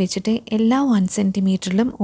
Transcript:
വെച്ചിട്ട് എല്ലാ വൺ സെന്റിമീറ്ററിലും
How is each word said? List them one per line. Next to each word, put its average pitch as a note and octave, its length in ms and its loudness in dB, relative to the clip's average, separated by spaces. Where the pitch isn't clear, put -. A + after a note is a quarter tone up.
വെച്ചിട്ട് F#3+ 320 -2
എല്ലാ A3+ 220 2
വൺ G3+ 120 4
സെന്റിമീറ്ററിലും F#3+ 720 0